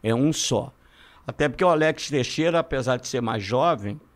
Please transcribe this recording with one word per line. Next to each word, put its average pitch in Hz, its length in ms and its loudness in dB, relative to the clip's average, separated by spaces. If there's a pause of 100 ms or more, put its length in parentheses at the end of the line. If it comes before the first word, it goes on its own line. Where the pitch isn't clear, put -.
É 110 100 0
um 135 180 2
só. 127 400 -2 (540)
Até 147 240 0
porque - 160 0
o 180 40 6
Alex 156 400 2
Teixeira, 156 500 0
apesar 131 380 -2
de - 100 -10
ser 131 140 -2
mais 113 220 -2
jovem 123 560 0 (160)